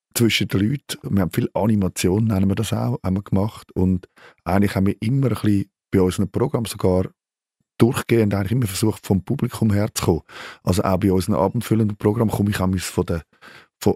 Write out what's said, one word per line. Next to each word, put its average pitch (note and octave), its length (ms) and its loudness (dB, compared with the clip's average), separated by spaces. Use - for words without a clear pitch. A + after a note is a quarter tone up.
zwischen A2 320 2
den G2 120 -2
Leuten, - 280 -8
wir G2 60 4
haben E2+ 100 -2
viel - 220 -2
Animation, G2+ 720 0
nennen G2 240 2
wir G2 60 0
das A2 180 -4
auch, A#2+ 300 -2
haben F#2 120 -2
wir G2+ 80 -4
gemacht. - 520 -4
Und F#2 320 0
eigentlich G2+ 300 2
haben G2 120 2
wir G2+ 140 0
immer C3+ 260 0
ein A#2 140 -2
bisschen G2+ 280 0
bei G2 100 4
unserem F#2 280 0
Programm A#2+ 360 -2
sogar F#2 400 0
durchgehend A#2 540 2
eigentlich G2 180 -2
immer B2 160 0
versucht, - 380 -2
vom F#2+ 180 0
Publikum A2+ 500 -2
herzukommen. G2+ 480 0
Also F2+ 200 0
auch F#2 140 2
bei G2+ 140 2
unseren F#2 240 0
abendfüllenden G#2+ 640 0
Programmen G#2+ 340 0
komme G#2 200 0
ich - 80 -4
manchmal F#2 200 0
von - 260 -2
der, E2+ 180 -4
von, G2+ 140 2